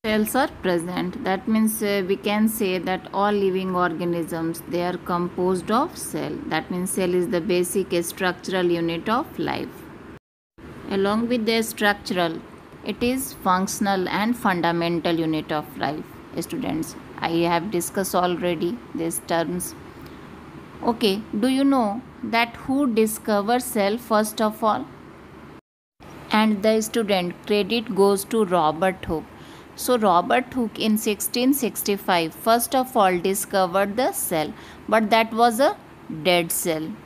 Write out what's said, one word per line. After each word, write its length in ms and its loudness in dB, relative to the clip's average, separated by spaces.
cells 320 0
are 140 2
present. 600 -2
That 220 -2
means, 360 2
uh, 260 0
we 80 2
can 320 2
say 300 0
that 340 -2
all 200 2
living 440 0
organisms, 920 -2
they 160 -2
are 140 -2
composed 760 -2
of 280 0
cell. 340 -6
That 240 -4
means 220 -4
cell 200 0
is 160 2
the 140 0
basic 600 0
structural 640 -2
unit 460 0
of 280 -2
life. 300 -4
Along 400 2
with 160 0
the 160 2
structural, 800 0
it 160 -4
is 320 0
functional 760 0
and 260 0
fundamental 800 2
unit 380 0
of 240 -4
life. 300 -4
Students, 560 -4
I 100 -4
have 300 2
discussed 440 -2
already 640 0
these 320 -4
terms. 480 -2
Okay, 380 2
do 100 2
you 160 2
know 360 2
that 340 0
who 380 0
discovered 680 2
cell 380 0
first 420 0
of 240 0
all? 220 2
And 320 2
the 200 4
student, 520 0
credit 500 0
goes 300 6
to 180 2
Robert 600 2
Hooke. 180 -4
So 200 2
Robert 560 4
Hooke 260 -2
in 200 2
sixteen 560 2
sixty-five 800 0
first 400 2
of 200 0
all 240 6
discovered 800 0
the 160 0
cell, 400 -2
but 200 4
that 240 4
was 260 4
a 160 4
dead 300 4
cell. 400 -2